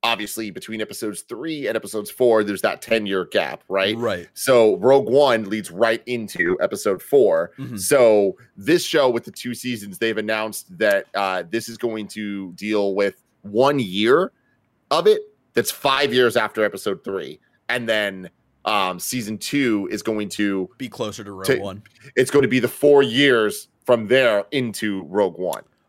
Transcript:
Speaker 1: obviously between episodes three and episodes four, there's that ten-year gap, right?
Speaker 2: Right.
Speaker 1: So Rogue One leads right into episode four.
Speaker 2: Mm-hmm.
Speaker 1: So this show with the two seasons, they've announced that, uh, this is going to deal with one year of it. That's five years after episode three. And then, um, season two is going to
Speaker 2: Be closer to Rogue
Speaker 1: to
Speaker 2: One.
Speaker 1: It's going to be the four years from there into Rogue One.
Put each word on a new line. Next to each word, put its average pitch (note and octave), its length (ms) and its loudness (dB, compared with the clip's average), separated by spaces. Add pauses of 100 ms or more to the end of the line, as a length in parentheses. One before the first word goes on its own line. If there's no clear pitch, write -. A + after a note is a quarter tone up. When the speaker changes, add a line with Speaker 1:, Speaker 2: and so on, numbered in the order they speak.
Speaker 1:
obviously A2 460 -4
between A2 300 -10
episodes G#2 400 -8
three C#3+ 460 -8
and A2 100 -2
episodes G#2 340 -8
four, A2 320 4
there's G2+ 180 -4
that G#2 200 -2
ten-year G2 440 -2
gap, D2+ 440 -2
right? G2 280 0
Speaker 2:
Right. G2 360 -4
Speaker 1:
So A2+ 440 4
Rogue B2 320 4
One B2 400 4
leads G2+ 220 -6
right A2+ 340 0
into G#2+ 540 -2
episode G2 420 -2
four. F#2 560 4
Speaker 2:
Mm-hmm. B2 200 -12
Speaker 1:
So G#2 580 4 (220)
this D3+ 280 0
show C#3+ 240 2
with A#2 140 -2
the G#2+ 80 -20
two B2 220 -10
seasons, G#2 460 -10
they've A2+ 180 0
announced G#2+ 600 -6
that, G2+ 280 2 (100)
uh, F#2+ 340 -2
this A#2 200 -6
is A2+ 80 -14
going A2 320 -6
to G2+ 440 -8
deal G2+ 420 -2
with G2 280 -2 (200)
one C3+ 360 2
year A2+ 540 2 (580)
of F3 160 2
it. G#3+ 140 4 (320)
That's - 180 -2
five C#3 420 0
years A#2+ 220 4
after G#2+ 300 0
episode G2+ 400 -4
three. D#2 340 -8 (300)
And A#2+ 180 -4
then, G2+ 420 -2 (360)
um, F#2+ 340 0
season A2 380 -6
two A2+ 540 0
is G#2 100 -6
going G#2+ 280 -4
to G2 480 -2
Speaker 2:
Be B2+ 120 -10
closer G#2+ 340 -10
to G2+ 80 -16
Rogue F#2+ 160 -12
Speaker 1:
to C3 120 2
Speaker 2:
One. G#2 240 -10 (320)
Speaker 1:
It's B2+ 160 -2
going C#3+ 120 4
to B2 60 2
be B2+ 100 2
the A2+ 100 -2
four C#3+ 340 4
years A#2+ 640 0 (180)
from A2+ 220 2
there A#2 440 2
into G#2+ 520 -4
Rogue F2+ 340 -2
One. E2 260 -6 (260)